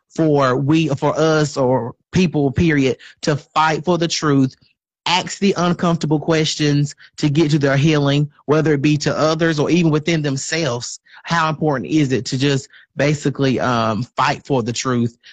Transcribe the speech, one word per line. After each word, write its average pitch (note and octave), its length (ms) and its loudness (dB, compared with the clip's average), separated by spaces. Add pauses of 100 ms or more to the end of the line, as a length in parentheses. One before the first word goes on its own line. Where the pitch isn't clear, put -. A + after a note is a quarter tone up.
for C#3+ 480 2
we, D3+ 340 2
for C#3 280 0
us D3+ 400 2
or B2 380 0 (160)
people, D3+ 400 0
period, C#3+ 460 2 (240)
to D3+ 140 0
fight D#3 480 -2
for F3 140 0
the E3+ 100 -2
truth, C#3 480 0 (500)
ask F3+ 340 -2
the G3 180 2
uncomfortable E3 640 -2
questions D3+ 720 0 (220)
to D3+ 120 0
get D3 220 2
to D#3 80 2
their C#3 160 2
healing, C#3+ 560 2 (140)
whether D3+ 280 2
it C3+ 80 0
be D3+ 180 2
to C#3+ 180 -2
others D#3+ 420 0
or C#3 100 0
even E3 220 2
within D#3 300 0
themselves? C3+ 800 -6 (220)
How D#3+ 260 0
important C#3 420 -4
is D3 220 2
it B2 140 -2
to C3+ 100 -4
just C3+ 320 0 (260)
basically, C3+ 640 0
um, A2+ 440 0
fight - 420 -4
for B2+ 180 -2
the A#2 80 -6
truth A#2+ 460 -2 (160)